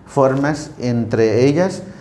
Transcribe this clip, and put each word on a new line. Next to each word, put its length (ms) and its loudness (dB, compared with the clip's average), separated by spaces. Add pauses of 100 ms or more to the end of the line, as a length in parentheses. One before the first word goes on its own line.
formas, 720 0
entre 680 2
ellas, 360 0 (200)